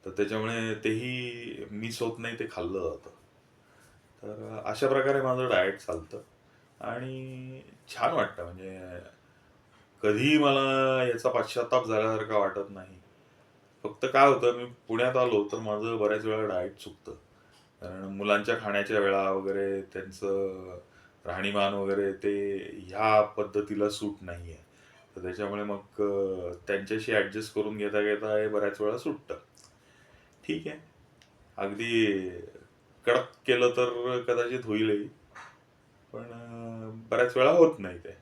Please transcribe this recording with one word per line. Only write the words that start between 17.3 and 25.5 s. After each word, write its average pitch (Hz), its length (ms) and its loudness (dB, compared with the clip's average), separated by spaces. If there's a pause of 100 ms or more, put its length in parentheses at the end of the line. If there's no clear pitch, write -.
कारण 92 240 -10
मुलांच्या 101 560 0
खाण्याच्या 101 380 0
वेळा 98 320 4
वगैरे, 98 520 -2
त्यांचं 98 720 -4 (680)
राहणीमान 98 500 0
वगैरे 98 380 0
ते 101 440 -2 (300)
ह्या 107 360 4
पद्धतीला 104 680 0
सूट 101 320 -4
नाहीये. 87 380 -12 (580)
तर 92 60 -12
त्याच्यामुळे 101 420 -4